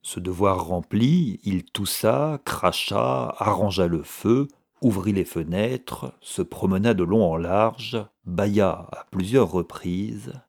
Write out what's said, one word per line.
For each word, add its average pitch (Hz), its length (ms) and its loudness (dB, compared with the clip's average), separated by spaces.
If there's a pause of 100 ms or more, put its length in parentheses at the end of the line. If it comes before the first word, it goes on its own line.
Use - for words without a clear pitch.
Ce - 200 -10
devoir 92 440 0
rempli, 107 760 2
il 95 220 -2
toussa, 131 800 -2
cracha, 117 920 0
arrangea 98 520 0
le 82 160 -2
feu, 123 420 2 (340)
ouvrit 104 320 2
les 95 120 2
fenêtres, 90 960 -4
se - 200 -8
promena 98 540 2
de 92 80 0
long 98 220 4
en 82 120 0
large, 110 640 0 (260)
bâilla 101 680 0
à - 180 -14
plusieurs 98 400 2
reprises 98 840 -4 (160)